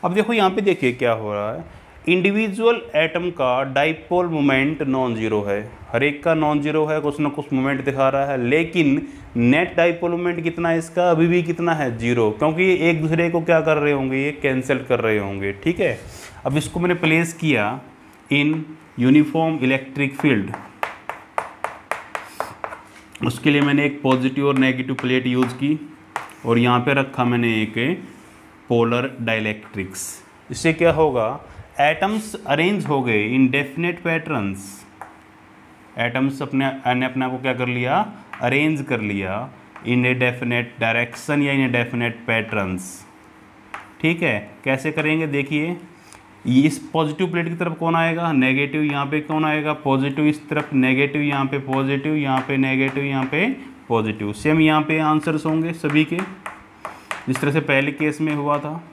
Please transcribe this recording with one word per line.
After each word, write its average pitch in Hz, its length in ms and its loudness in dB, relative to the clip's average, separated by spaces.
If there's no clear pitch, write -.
अब 180 100 0
देखो 214 180 2
यहाँ 202 180 4
पे 202 100 -2
देखिए 165 320 2
क्या 123 200 0
हो 110 200 -4
रहा 104 220 -2
है, - 100 -10
Individual 208 720 2
atom 165 340 0
का 131 320 0
dipole 160 520 0
moment 143 560 2
नॉन 131 320 0
ज़ीरो 107 340 0
है, 101 120 0
हर 120 120 2
एक 147 200 -2
का 165 100 4
नॉन 151 280 2
ज़ीरो 151 240 2
है, 156 140 -2
कुछ 147 200 -4
ना 147 80 2
कुछ 143 240 -6
moment 131 320 0
दिखा 135 240 2
रहा 139 180 2
है, 139 160 -2
लेकिन 151 640 2
net 127 400 4
dipole 175 340 2
moment 175 340 -2
कितना 165 240 -2
है 165 100 2
इसका, 175 320 0
अभी 165 160 4
भी 175 160 4
कितना 170 320 0
है, 135 240 -2
ज़ीरो, 117 400 2
क्योंकि 160 240 2
ये 180 280 4
एक 156 120 0
दूसरे 165 280 2
को 170 100 0
क्या 160 200 4
कर 156 180 2
रहे 147 140 2
होंगे, 135 320 0
ये 147 80 -2
cancel 127 460 0
कर 120 120 2
रहे 110 180 2
होंगे। 98 340 -4
ठीक 170 160 0
है, 139 180 0
अब 135 100 0
इसको 156 240 -2
मैंने 180 140 2
place 165 400 2
किया 127 460 0
in 143 180 4
uniform 151 680 4
electric 135 540 -2
field, 113 280 2
उसके 147 240 0
लिए 143 100 4
मैंने 143 260 4
एक 143 160 -2
positive 131 460 2
और 135 100 2
negative 131 440 0
plate 127 240 2
use 123 280 0
की 147 240 0
और 117 120 4
यहाँ 123 220 4
पे 139 140 2
रखा 135 300 0
मैंने 120 360 2
एक 107 180 -2
polar 120 420 2
dielectrics। 110 840 -4
इससे 160 220 0
क्या 165 200 4
होगा, 131 360 2
Atoms 180 540 0
arrange 160 400 0
हो 143 160 0
गए 110 220 2
in 131 160 6
definite 165 520 -4
patterns, 139 600 -4
Atoms 131 440 -2
अपने, 135 300 -2
ने 127 120 0
अपने 127 180 -2
आप 127 60 -4
को 131 80 -6
क्या 127 160 -2
कर 123 140 -2
लिया, 123 380 0
Arrange 139 460 0
कर 120 120 0
लिया 104 480 -4
in 123 260 2
a 127 100 -2
definite 120 580 -2
direction 120 640 0
या 139 80 0
in 135 160 2
a 120 100 -2
definite 120 480 -2
patterns। 104 680 -2
ठीक 170 220 0
है, 120 160 0
कैसे 135 280 0
करेंगे 156 340 0
देखिए, 147 500 -2
ये 127 160 6
इस 156 160 2
positive 160 380 0
plate 170 180 -2
की 170 60 -4
तरफ 170 240 -4
कौन 165 180 0
आएगा, 165 360 0
Negative, 135 500 2
यहाँ 143 240 -2
पे 147 140 -2
कौन 156 240 -2
आएगा, 151 280 0
Positive, 139 420 2
इस 147 220 0
तरफ 151 260 -4
negative, 135 480 2
यहाँ 143 240 0
पे 139 120 -4
positive, 135 560 -2
यहाँ 135 340 0
पे 139 80 0
negative, 135 480 0
यहाँ 135 260 -2
पे 175 180 0
positive। 110 440 0
Same 156 280 2
यहाँ 156 220 6
पे 156 160 -2
answers 156 480 0
होंगे 160 260 0
सभी 156 320 2
के, 170 120 -4
जिस 131 140 -2
तरह 139 120 0
से 156 80 2
पहले 139 320 0
case 151 280 -2
में 156 140 0
हुआ 147 240 0
था। 147 140 -6